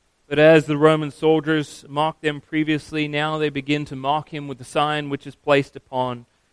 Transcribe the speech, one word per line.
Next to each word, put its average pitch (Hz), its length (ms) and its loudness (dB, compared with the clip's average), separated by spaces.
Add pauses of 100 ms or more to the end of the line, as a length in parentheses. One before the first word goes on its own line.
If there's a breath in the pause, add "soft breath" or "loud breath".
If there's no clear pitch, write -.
(280)
But 143 100 -4
as 156 280 6
the 151 100 -2
Roman 156 340 2
soldiers 156 800 -2
mocked 151 340 -6
them 147 180 -4
previously, 151 680 -4
now 151 280 -4
they 151 120 -2
begin 143 380 -4
to 143 100 -12
mock 143 360 -4
him 147 140 -10
with 135 120 -12
the 127 60 -18
sign 151 460 -2
which 139 160 -8
is 139 80 -16
placed 143 400 2
upon 123 520 -8 (260)